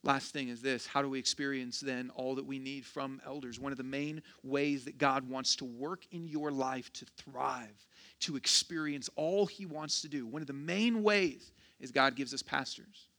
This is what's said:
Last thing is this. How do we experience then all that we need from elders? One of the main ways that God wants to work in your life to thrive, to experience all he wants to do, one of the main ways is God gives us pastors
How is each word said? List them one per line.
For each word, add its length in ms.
Last 280
thing 160
is 120
this. 240
How 160
do 80
we 80
experience 640
then 360
all 200
that 100
we 140
need 260
from 400
elders? 340
One 120
of 80
the 40
main 380
ways 420
that 140
God 280
wants 300
to 80
work 460
in 160
your 240
life 420
to 120
thrive, 720
to 160
experience 800
all 320
he 180
wants 380
to 40
do, 200
one 160
of 40
the 60
main 480
ways 500
is 120
God 240
gives 200
us 80
pastors 640